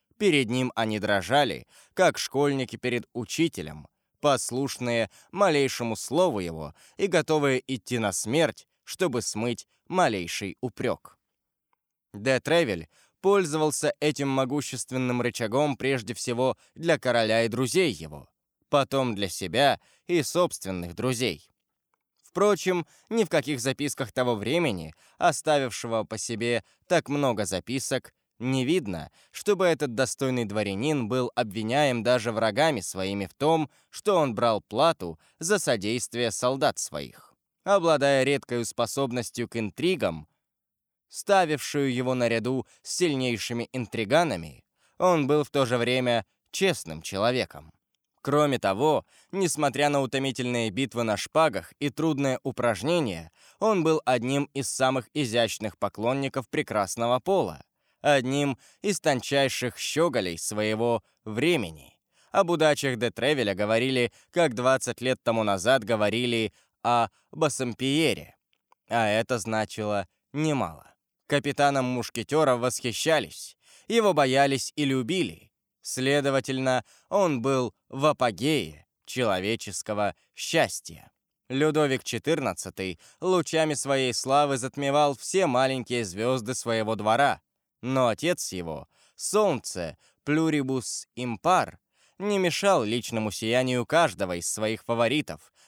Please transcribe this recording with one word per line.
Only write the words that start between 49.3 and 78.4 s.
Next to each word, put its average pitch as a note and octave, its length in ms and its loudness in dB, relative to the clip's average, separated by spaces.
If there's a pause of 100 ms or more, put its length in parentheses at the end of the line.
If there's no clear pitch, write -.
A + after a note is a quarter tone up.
несмотря D3 580 0
на C#3+ 120 2
утомительные B2 680 -2
битвы A#2+ 320 -4
на A2 120 0
шпагах B2+ 640 -2
и C#3+ 120 -4
трудные C#3+ 500 -2
упражнения, A#2 880 -2 (280)
он G3+ 240 0
был D#3+ 200 2
одним C3 520 0
из C3+ 120 -6
самых C3 460 -2
изящных A2+ 640 -2
поклонников B2 720 -4
прекрасного A#2 720 0
пола, A#2+ 440 -2 (380)
одним C#3 560 2 (240)
из G3 180 0
тончайших C3+ 800 0
щеголей G#2+ 640 0
своего A2 640 0 (200)
времени. A2 760 -2 (340)
Об D3+ 180 2
удачах D3+ 480 2
де A2+ 140 0
Тревиля A#2+ 420 0
говорили, A2+ 580 0 (200)
как D#3 240 2
двадцать B2+ 460 0
лет B2 200 -2
тому A2+ 220 2
назад G#2+ 400 2
говорили A2 680 0 (320)
о A#2 260 2 (220)
Бассомпьере. C3 1040 -2 (540)
А A2+ 180 2
это A2 300 0
значило G#2 720 -2 (260)
немало. C3+ 580 -4 (360)
Капитаном C#3 580 2
мушкетеров B2+ 720 0
восхищались, B2 960 -2 (320)
его G#3+ 260 4
боялись C#3 640 2
и D3 100 0
любили. C3 640 -2 (300)
Следовательно, C3 1040 0 (260)
он E3+ 320 2
был B2+ 320 0 (160)
в C3+ 160 -2
апогее A#2 800 0 (180)